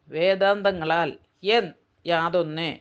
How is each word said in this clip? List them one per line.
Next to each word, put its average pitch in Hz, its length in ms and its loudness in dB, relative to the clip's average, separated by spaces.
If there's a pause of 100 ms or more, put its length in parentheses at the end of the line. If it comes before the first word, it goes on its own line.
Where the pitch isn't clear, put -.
വേദാന്തങ്ങളാൽ 185 1080 0 (260)
എൻ 202 300 0 (320)
യാതൊന്ന് 165 760 -2